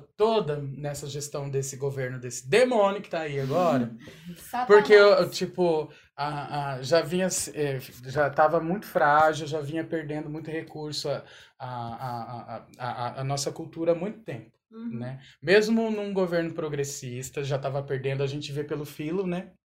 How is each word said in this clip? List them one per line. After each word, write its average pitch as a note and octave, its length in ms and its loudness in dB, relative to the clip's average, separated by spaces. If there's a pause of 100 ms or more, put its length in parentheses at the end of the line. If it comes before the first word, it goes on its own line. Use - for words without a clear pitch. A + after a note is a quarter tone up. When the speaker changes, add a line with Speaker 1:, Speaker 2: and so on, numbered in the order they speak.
(160)
Speaker 1:
toda G#3 420 2
nessa C#3+ 500 -8
gestão C#3+ 420 -8
desse C3+ 260 -4
governo, C3 440 -4
desse B2 280 -10
demônio G#3 540 4
que - 80 -14
tá E3 120 -4
aí C#3+ 180 -4
agora. C3+ 520 2 (220)
Speaker 2:
<laughs> F3 240 -16
Satanás. B3 300 -6
Speaker 1:
Porque, G#3 240 8
eu, G3+ 220 12
eu, E3+ 140 2
tipo, E3+ 640 -2 (260)
a, C#3+ 580 -4
a, B2+ 80 -8
já D#3+ 180 4
vinha F3+ 280 0
se-, - 300 -4
é, C#3 220 0 (260)
já C#3 240 2
tava D#3 300 4
muito E3+ 260 -2
frágil, D#3 640 4
já D#3 120 -4
vinha D#3 220 -4
perdendo D3+ 480 -6
muito D#3 180 -10
recurso D#3 600 -8
a, B2+ 160 -4 (340)
a, B2+ 80 -12
a, A#2+ 880 -8
a, - 100 -14 (120)
a, B2 100 -6 (280)
a, C3 40 -8
a C3 40 -4
nossa C#3 260 -2
cultura E3 400 -4
há E3 60 6
muito D#3+ 240 -8
tempo. A#2 360 -14 (140)
Speaker 2:
Uhum. A3+ 280 -10
Speaker 1:
Né? C3 200 -8 (240)
Mesmo G#3+ 480 4
num G3+ 220 -4
governo E3+ 400 0
progressista, C#3 880 -6
já C#3 160 -2
tava C#3 240 -4
perdendo, C#3 400 -2
a C#3 40 0
gente C#3+ 260 -6
vê D3 100 -4
pelo D3 220 -6
Filo, E3 420 -4
né? F3+ 260 -4 (120)